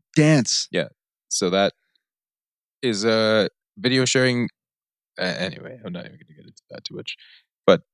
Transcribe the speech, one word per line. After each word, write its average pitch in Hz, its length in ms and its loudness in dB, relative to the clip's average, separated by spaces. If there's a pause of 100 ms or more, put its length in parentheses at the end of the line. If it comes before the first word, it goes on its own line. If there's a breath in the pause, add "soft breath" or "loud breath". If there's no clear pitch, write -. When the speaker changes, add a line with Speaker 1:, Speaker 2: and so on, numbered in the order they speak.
(160)
Speaker 1:
dance." 151 560 4
Speaker 2:
Yeah. 80 160 0 (400)
So - 220 -2
that 98 240 2 (1080)
is 110 220 -2
a 110 440 2 (280)
video 127 280 0
sharing. 123 440 0 (680)
Uh, - 60 -10
anyway, 92 640 -8
I'm 90 80 -12
not 87 140 -12
even 67 120 -20
gonna - 160 -20
get - 120 -20
into - 240 -20
that - 140 -18
too - 120 -14
much. - 200 -12 (500 soft breath)
But 87 160 4 (120)